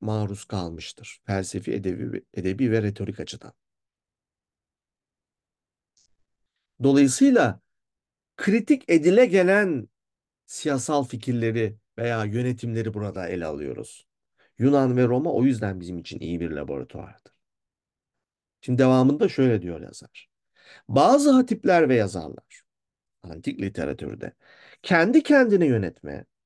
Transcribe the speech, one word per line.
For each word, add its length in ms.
maruz 440
kalmıştır 800
felsefi, 480
edebi, 600
edebi 380
ve 120
retorik 360
açıdan. 340
Dolayısıyla 760
kritik 500
edile 380
gelen 640
siyasal 580
fikirleri 720
veya 280
yönetimleri 680
burada 340
ele 180
alıyoruz. 640
Yunan 380
ve 100
Roma 260
o 100
yüzden 360
bizim 200
için 200
iyi 200
bir 120
laboratuvardır. 840
Şimdi 180
devamında 500
şöyle 320
diyor 200
yazar. 480
Bazı 440
hatipler 580
ve 60
yazarlar, 680
antik 380
literatürde 720
kendi 400
kendini 420
yönetme, 600